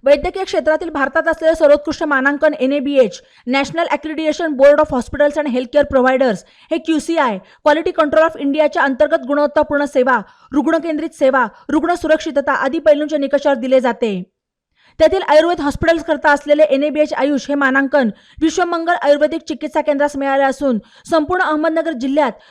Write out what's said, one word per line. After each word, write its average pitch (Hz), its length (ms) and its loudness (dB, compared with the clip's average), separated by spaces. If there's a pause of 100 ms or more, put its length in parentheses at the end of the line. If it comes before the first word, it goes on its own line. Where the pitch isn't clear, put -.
वैद्यकीय 302 380 0
क्षेत्रातील 311 460 -2
भारतात 302 380 -2
असलेले 320 280 0
सर्वोत्कृष्ट 294 480 2
मानांकन 285 560 0
एनएबीएच, 262 600 0 (280)
National 277 360 -2
Accreditation 311 720 -4
Board 285 200 6
of 302 200 0
Hospitals 294 400 -2
and 302 100 -4
Healthcare 269 500 0
Providers, 254 380 2 (360)
हे 330 60 -2
क्यूसीआय, 311 600 -2 (300)
Quality 311 240 2 (100)
Control 311 240 2
of 330 140 -4
इंडियाच्या 294 440 0
अंतर्गत 277 440 0
गुणवत्तापूर्ण 294 580 0
सेवा, 254 360 0 (320)
रुग्णकेंद्रित 311 600 -2
सेवा, 262 340 0 (220)
रुग्ण 320 240 -2
सुरक्षितता 311 600 -2
आदी 277 260 -4
पैलूंच्या 302 400 2
निकषावर 277 360 0
दिले 254 240 0
जाते. 226 440 -2 (760)
त्यातील 349 220 4
आयुर्वेद 320 400 2
हॉस्पिटल्स 320 420 0
करता 302 280 0
असलेले 294 320 2
एनएबीएच 302 500 0
आयुष 277 360 -2
हे 285 60 0
मानांकन 269 540 2 (320)
विश्वमंगल 339 600 0
आयुर्वेदिक 302 460 0
चिकित्सा 302 340 -4
केंद्रास 294 340 -2
मिळाले 277 280 0
असून, 262 360 0 (300)
संपूर्ण 339 340 0
अहमदनगर 320 480 -2
जिल्ह्यात 269 400 -2 (200)